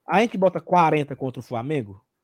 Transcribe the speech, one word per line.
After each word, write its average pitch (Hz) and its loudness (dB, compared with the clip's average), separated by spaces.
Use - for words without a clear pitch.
A 180 2
gente 233 0
bota 180 0
quarenta 151 2
contra 131 -8
o - -16
Flamengo? 117 -6